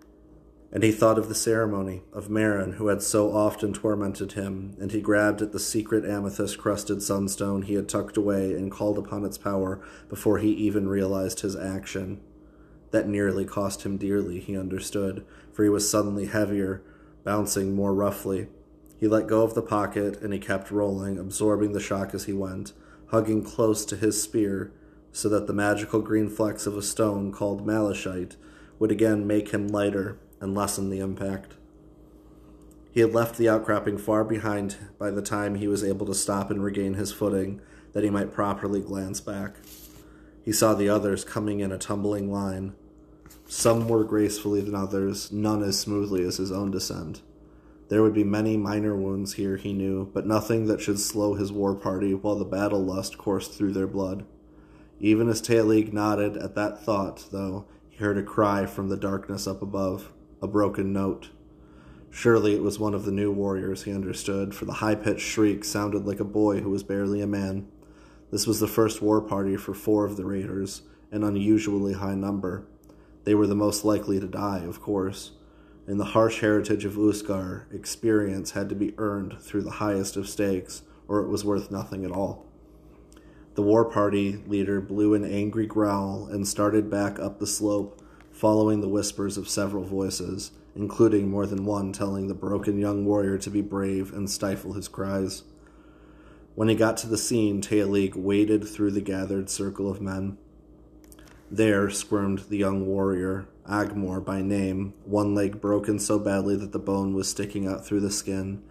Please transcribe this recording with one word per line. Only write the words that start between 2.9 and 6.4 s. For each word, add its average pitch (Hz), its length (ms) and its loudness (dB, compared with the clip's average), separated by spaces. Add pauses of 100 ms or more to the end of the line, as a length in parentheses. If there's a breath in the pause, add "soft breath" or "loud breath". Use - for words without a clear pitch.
so 104 340 2
often 104 380 2
tormented 101 600 -2
him, 98 460 -6
and 95 120 -6
he 107 100 -2
grabbed 104 400 4
at 104 100 -2
the 95 80 -4
secret 110 460 0
amethyst-crusted 101 960 -2